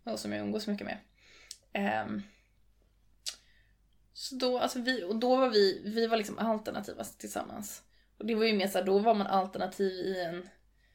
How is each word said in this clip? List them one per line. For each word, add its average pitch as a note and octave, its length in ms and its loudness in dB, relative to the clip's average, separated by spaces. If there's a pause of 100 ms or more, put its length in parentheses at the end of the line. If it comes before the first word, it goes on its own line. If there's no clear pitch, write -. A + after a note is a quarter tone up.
Och A3 160 -6
som G#3 140 -8
jag G#3 80 -4
umgås G#3 260 -4
mycket G3+ 200 -4
med. - 100 -6 (760)
Ehm, C#3+ 480 -2 (1900)
så - 220 -12
då, B3+ 240 2
alltså, B3 200 0
vi, A#3+ 240 0
och F#3 120 -2
då B3 200 4
var C4 140 6
vi, G3+ 360 6
vi A3+ 220 0
var, A3+ 100 2
liksom, G#3 220 -2
alternativa G#3+ 640 -2
tillsammans. - 760 -10 (380)
Och - 60 -8
det A3+ 100 0
var G#3+ 100 2
ju A3 80 4
mer F#3+ 140 2
så G3+ 100 0
här, F#3 80 0
då G3 140 4
var A3+ 140 6
man G3+ 140 0
alternativ F#3+ 640 0 (140)
i F#3 180 -2
en... F3 260 -8 (440)